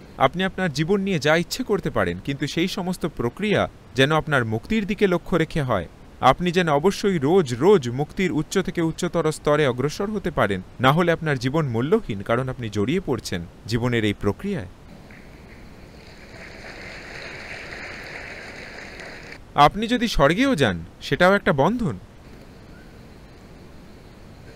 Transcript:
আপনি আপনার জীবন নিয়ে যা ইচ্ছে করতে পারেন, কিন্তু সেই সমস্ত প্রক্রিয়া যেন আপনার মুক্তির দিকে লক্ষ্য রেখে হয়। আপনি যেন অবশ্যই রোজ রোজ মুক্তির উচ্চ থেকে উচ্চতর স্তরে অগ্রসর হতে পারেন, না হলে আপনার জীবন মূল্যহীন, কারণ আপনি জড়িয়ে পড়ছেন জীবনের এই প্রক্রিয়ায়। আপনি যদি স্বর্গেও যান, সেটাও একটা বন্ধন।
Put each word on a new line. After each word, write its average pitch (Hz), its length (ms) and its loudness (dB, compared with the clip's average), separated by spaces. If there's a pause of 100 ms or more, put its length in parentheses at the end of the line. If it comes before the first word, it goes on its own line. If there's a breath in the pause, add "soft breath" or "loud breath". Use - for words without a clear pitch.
(180)
আপনি 135 260 2
আপনার 185 280 -2
জীবন 160 280 0
নিয়ে 190 180 0
যা 151 180 4
ইচ্ছে 175 260 -4
করতে - 280 -2
পারেন, 90 340 0
কিন্তু 143 220 -4
সেই 170 220 -2
সমস্ত 180 380 -4
প্রক্রিয়া 123 600 0 (260)
যেন 135 180 4
আপনার 151 320 2
মুক্তির 180 420 -2
দিকে 208 200 2
লক্ষ্য 180 300 0
রেখে 160 260 0
হয়। 107 260 0 (320)
আপনি 139 320 4
যেন 175 160 2
অবশ্যই 175 500 2
রোজ 139 360 2
রোজ 147 340 6
মুক্তির 147 440 -2
উচ্চ 156 260 -2
থেকে 180 240 -2
উচ্চতর 160 500 0
স্তরে 151 340 2
অগ্রসর 135 440 -2
হতে 208 200 -4
পারেন, 98 320 2 (180)
না 131 120 6
হলে 170 200 4
আপনার 156 260 -2
জীবন 135 300 0
মূল্যহীন, 123 540 0
কারণ 127 260 0
আপনি 123 200 -8
জড়িয়ে 107 320 0
পড়ছেন 104 460 -4 (200)
জীবনের 117 380 0
এই 104 160 2
প্রক্রিয়ায়। 110 460 -2 (4000)
আপনি 147 320 6
যদি 233 220 0
স্বর্গেও 185 460 4
যান, 98 300 2 (160)
সেটাও 185 340 4
একটা 202 180 2
বন্ধন। 156 460 0 (2500)